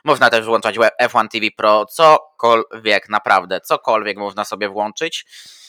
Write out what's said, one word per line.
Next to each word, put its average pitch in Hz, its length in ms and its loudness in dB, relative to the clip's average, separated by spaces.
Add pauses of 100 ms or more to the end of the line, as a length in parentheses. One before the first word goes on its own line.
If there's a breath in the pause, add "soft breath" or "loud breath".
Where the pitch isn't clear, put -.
można 123 260 2
też 113 160 0
włączać 110 320 -2
we-, 113 220 2
F 123 160 0
one 110 140 0
T 113 100 -8
V 107 80 -2 (100)
Pro, 107 280 2
cokolwiek, 113 1200 2
naprawdę, 95 520 0
cokolwiek 107 560 -4
można 101 280 -8
sobie 104 240 -8
włączyć, 104 560 -8 (440 loud breath)